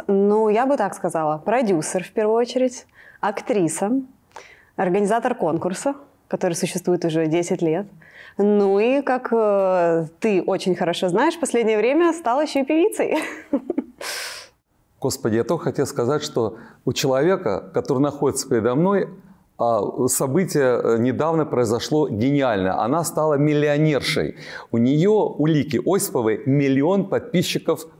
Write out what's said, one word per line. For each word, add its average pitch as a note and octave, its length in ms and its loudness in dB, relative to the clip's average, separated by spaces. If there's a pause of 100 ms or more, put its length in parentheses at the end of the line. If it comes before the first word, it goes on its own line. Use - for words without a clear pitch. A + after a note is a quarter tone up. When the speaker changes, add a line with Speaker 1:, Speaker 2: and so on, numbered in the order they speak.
Speaker 1:
Ну, G3+ 420 4
я A3 160 2
бы C#4 100 2
так G3+ 180 -2
сказала. D#3 440 -2
Продюсер, F#3+ 680 0
в - 80 -16
первую A3 240 0
очередь, B3 500 -2 (360)
актриса, G3+ 720 -2 (840)
организатор G#3 580 0
конкурса, F#3 640 -2 (320)
который F3+ 260 -2
существует F3+ 520 -2
уже D#3+ 220 0
десять E3+ 340 0
лет. E3+ 260 0 (500)
Ну G3+ 420 4
и, B3+ 220 2
как, B3+ 300 -2
э, F#3 760 2 (120)
ты G3 260 2
очень F#3 300 0
хорошо F3 340 -2
знаешь, C#4+ 260 2
в F4 40 -10
последнее A#3 380 0
время D4+ 360 2
стала C4+ 280 -2
ещё D4 180 -2
и C4+ 60 2
певицей. D#4 520 0 (340)
<laughs> - 1500 -10
Speaker 2:
Господи, A#2 360 -2
я A#2 60 2
только E3+ 220 -2
хотел C3+ 220 -2
сказать, C#3 340 -2
что A#2+ 360 -4 (260)
у C3 80 -2
человека, C3 800 0
который B2+ 260 -2
находится C#3 500 0
передо A#2+ 260 2
мной, F#3 320 2 (500)
а, A#2 500 0
событие, C#3 760 0
э, A#2 160 2
недавно D3 460 0
произошло B2 640 0
гениальное. A2 720 0
Она D3 220 0
стала D#3 300 0
миллионершей. D3 1000 2 (360)
У A2+ 60 0
неё, D#3 600 2
у D3 80 0
Лики D3 400 0
Осиповой, C#3+ 600 0
миллион C#3 600 2
подписчиков - 840 -2 (120)